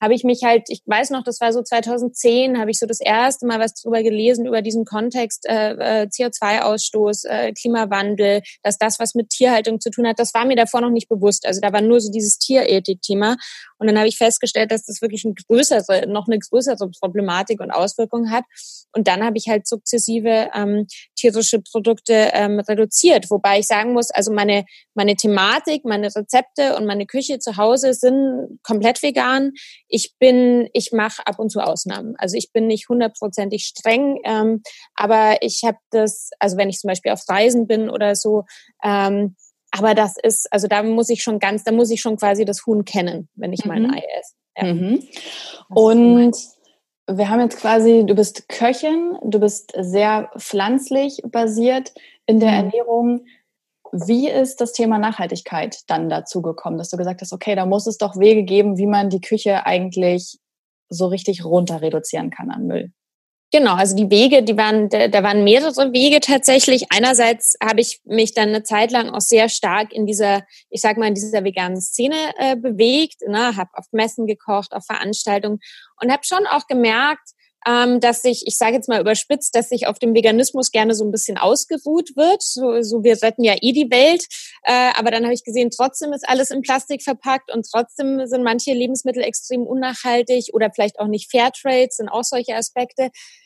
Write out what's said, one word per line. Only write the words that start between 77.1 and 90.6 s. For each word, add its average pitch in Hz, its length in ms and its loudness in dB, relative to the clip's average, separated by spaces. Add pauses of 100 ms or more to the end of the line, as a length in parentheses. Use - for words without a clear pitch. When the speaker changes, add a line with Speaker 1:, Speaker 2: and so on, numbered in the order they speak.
Speaker 1:
ähm, 240 340 2
dass 233 220 2
sich, 247 240 0
ich - 120 -4
sage 233 160 2
jetzt 247 140 -4
mal 226 120 0
überspitzt, 220 540 -2
dass 233 160 0
sich 247 160 -2
auf 214 120 -4
dem 233 160 2
Veganismus 226 560 2
gerne 220 240 2
so 214 100 -2
ein 208 60 -2
bisschen 208 280 -4
ausgeruht 294 800 0
wird. 330 260 4
So, 240 400 -2
so, 220 220 -2
wir 226 180 4
retten 226 200 0
ja 214 180 4
eh 254 120 2
die 262 180 0
Welt, 294 360 4 (380)
äh, 247 320 2
aber 220 140 0
dann 226 140 0
habe 233 80 0
ich 240 120 -4
gesehen, 240 260 0
trotzdem 254 420 -2
ist - 160 -6
alles 262 220 0
in 269 100 -4
Plastik 262 420 -2
verpackt 262 520 -4
und 226 160 -4
trotzdem 262 560 -2
sind 247 160 -2
manche 240 320 0
Lebensmittel 247 480 -2
extrem 240 400 -4
unnachhaltig 247 880 -2
oder 220 220 0